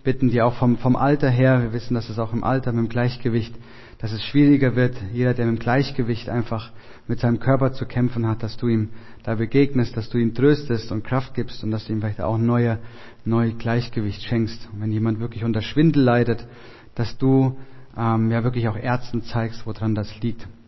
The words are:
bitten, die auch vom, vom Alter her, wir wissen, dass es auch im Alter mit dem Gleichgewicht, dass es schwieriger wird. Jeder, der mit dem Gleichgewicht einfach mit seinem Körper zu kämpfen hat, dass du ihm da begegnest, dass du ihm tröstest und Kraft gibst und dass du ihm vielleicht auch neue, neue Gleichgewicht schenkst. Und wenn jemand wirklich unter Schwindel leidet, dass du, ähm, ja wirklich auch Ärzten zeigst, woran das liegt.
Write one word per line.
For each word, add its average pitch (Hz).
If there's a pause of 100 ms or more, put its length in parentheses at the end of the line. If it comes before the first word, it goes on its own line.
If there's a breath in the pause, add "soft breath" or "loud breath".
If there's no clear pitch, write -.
bitten, 131
die 120
auch 117
vom, 120
vom 127
Alter 143
her, 127
wir 113
wissen, 117
dass 113
es 107
auch 113
im 117
Alter 127
mit 117
dem 110
Gleichgewicht, 120 (440 loud breath)
dass 104
es 107
schwieriger 143
wird. 123 (200)
Jeder, 123
der 120
mit 113
dem -
Gleichgewicht 120
einfach 110 (380 loud breath)
mit 117
seinem 117
Körper 131
zu 123
kämpfen 120
hat, 110
dass 107
du 123
ihm 110 (320 loud breath)
da 113
begegnest, 120
dass 107
du 123
ihm 113
tröstest 127
und 107
Kraft 131
gibst -
und 107
dass 110
du 113
ihm 107
vielleicht 104
auch 98
neue, 117 (460 loud breath)
neue 113
Gleichgewicht 117
schenkst. 113
Und 104
wenn 110
jemand 110
wirklich 113
unter 110
Schwindel 147
leidet, 120 (480 loud breath)
dass -
du, 131 (400 loud breath)
ähm, 113
ja 117
wirklich 120
auch 104
Ärzten 123
zeigst, 113
woran 107
das 104
liegt. - (220)